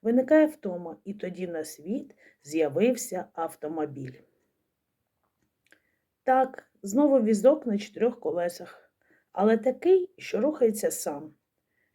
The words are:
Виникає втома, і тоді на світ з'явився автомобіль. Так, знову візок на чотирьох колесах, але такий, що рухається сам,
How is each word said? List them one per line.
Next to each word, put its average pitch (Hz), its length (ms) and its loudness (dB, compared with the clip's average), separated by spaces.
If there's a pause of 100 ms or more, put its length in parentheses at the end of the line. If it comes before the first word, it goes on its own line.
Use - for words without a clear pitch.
Виникає 254 440 4
втома, 175 580 -8
і 196 100 -10
тоді 185 320 -10
на 165 180 -6
світ 175 500 -10 (280)
з'явився 160 880 -2
автомобіль. 151 800 -8 (2000)
Так, 262 420 0 (180)
знову 262 400 4
візок 226 440 4
на 208 120 -2
чотирьох - 420 -4
колесах, 175 680 -8 (420)
але 214 240 2
такий, 294 600 2
що - 220 -6
рухається 226 500 0
сам, 151 440 -10 (600)